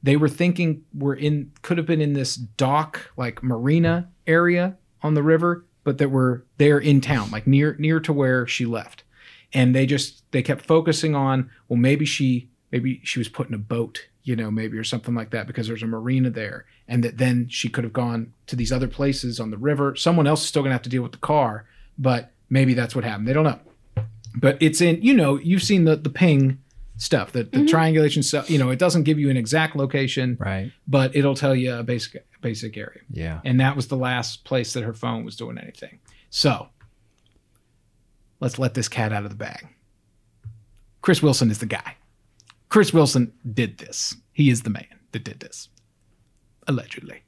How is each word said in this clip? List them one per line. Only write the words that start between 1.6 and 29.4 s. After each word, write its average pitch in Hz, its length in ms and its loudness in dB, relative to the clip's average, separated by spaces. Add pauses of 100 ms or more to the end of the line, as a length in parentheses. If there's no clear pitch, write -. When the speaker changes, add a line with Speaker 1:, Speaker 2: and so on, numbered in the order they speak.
Speaker 1:
could 175 160 -2
have 160 80 -2
been 160 160 0
in 147 120 0
this 135 220 -4
dock, 135 800 -2
like, 120 260 -8
marina 165 680 0 (160)
area 175 520 2 (260)
on 156 100 0
the 151 80 2
river, 165 420 2 (200)
but 139 160 -2
that 143 100 2
were 127 340 0 (140)
there 147 220 6
in 143 220 6
town, 123 280 -2
like, 107 160 -6
near, 143 320 4
near 156 220 0
to 160 120 -4
where 127 360 0
she - 180 -4
left. 117 380 -8 (520)
And 127 180 4
they 135 140 2
just, - 440 -4
they 127 120 0
kept 143 220 -4
focusing 160 500 2
on, 135 340 0 (200)
well, 123 80 0
maybe 139 280 4
she, 127 440 -2 (220)
maybe 127 320 -4
she - 160 -6
was 117 100 -6
put - 180 -8
in 110 80 -8
a - 20 -8
boat, 113 500 -8 (160)
you 127 120 -4
know, 110 160 -6
maybe, 110 260 -6
or 110 60 -8
something 120 320 -6
like 110 160 -8
that, 113 160 -6
because 120 200 -8
there's 110 140 -8
a 113 60 -6
marina 123 420 -2
there, 107 360 -10 (220)
and 120 160 0
that 117 140 -4
then 123 320 0
she - 200 -6
could 120 160 -4
have 107 80 -10
gone 117 400 -4 (140)
to - 80 -8
these 117 160 -2
other 127 160 -2
places 135 520 -4
on 110 120 -6
the 104 60 -10
river. 139 380 -2
Someone 170 320 2
else 151 140 2
is - 60 -6
still 147 140 0
gonna 135 140 0
have 120 80 -4
to 120 60 -8
deal 127 140 -2
with 123 100 -8
the - 60 -20
car, 120 460 0 (320)
but 127 340 -2 (180)
maybe 131 240 4
that's 120 220 -2
what 127 100 -2
happened. 107 220 -6
They 131 60 0
don't 156 120 4
know. - 140 0 (760)
But 135 260 2
it's 156 200 4
in, 170 200 4
you 254 120 6
know, 143 260 4
you've 175 240 0
seen 185 220 4
the, 156 100 6
the 151 140 -4
ping 135 500 4 (380)
stuff, 110 340 -2
the, 123 120 -2
the 127 160 0
Speaker 2:
Mm-hmm. 147 80 6
Speaker 1:
triangulation 156 560 4
stuff, 143 260 -2
you 160 100 2
know, 127 120 2
it 131 80 -2
doesn't 170 240 2
give 156 160 2
you 139 100 2
an 131 80 2
exact 151 380 0